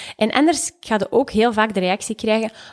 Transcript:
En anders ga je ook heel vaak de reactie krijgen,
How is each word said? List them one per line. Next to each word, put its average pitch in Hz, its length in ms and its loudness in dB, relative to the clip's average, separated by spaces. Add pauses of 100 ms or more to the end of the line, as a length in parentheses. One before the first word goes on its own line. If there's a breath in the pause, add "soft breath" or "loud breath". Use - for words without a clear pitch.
(160 loud breath)
En 220 160 0
anders 302 380 2 (100)
ga - 180 -4
je 185 140 -4
ook 262 180 2
heel 226 220 2
vaak 214 220 0
de 196 60 0
reactie 185 340 -2
krijgen, 220 360 -2 (220 loud breath)